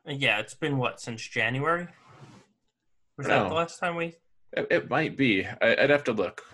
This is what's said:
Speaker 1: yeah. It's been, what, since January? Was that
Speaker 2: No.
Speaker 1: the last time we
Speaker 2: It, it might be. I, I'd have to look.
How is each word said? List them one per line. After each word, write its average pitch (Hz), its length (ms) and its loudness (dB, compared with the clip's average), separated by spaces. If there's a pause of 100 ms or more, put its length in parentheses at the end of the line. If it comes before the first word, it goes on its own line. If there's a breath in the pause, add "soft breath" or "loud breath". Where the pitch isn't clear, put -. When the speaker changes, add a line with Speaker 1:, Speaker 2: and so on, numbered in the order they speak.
Speaker 1:
yeah. 139 340 0
It's 113 140 -10
been, 143 240 -2
what, 123 240 -2
since 117 260 -10
January? 143 600 0 (1300 loud breath)
Was 139 80 -8
that 117 180 4
Speaker 2:
No. 92 60 0
Speaker 1:
the 156 60 -2
last 170 240 -2
time 175 160 -4
we 170 180 -6 (400)
Speaker 2:
It, - 160 -4
it - 200 0
might 143 280 0
be. 104 280 4
I, - 340 2
I'd 135 100 6
have 143 160 4
to 120 80 0
look. 92 300 -4 (100)